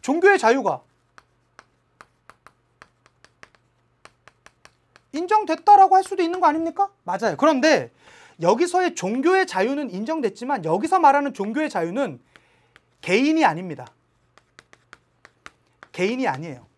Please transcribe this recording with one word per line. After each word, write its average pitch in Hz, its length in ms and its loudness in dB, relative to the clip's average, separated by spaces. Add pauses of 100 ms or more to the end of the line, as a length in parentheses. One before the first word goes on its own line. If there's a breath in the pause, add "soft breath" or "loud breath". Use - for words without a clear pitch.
종교의 339 360 2
자유가 220 440 0 (4000)
인정됐다라고 381 840 4
할 381 80 4
수도 381 200 -4
있는 339 160 -4
거 349 80 2
아닙니까? 330 420 -2 (140)
맞아요. 180 340 -4
그런데 269 540 2 (500 soft breath)
여기서의 339 540 0
종교의 277 500 0
자유는 254 460 -4
인정됐지만 233 760 -6
여기서 311 340 0
말하는 285 340 4
종교의 233 360 -6
자유는 175 500 -6 (840 soft breath)
개인이 285 440 0
아닙니다. 160 400 -4 (2000)
개인이 226 360 -4
아니에요. 139 380 -10 (120)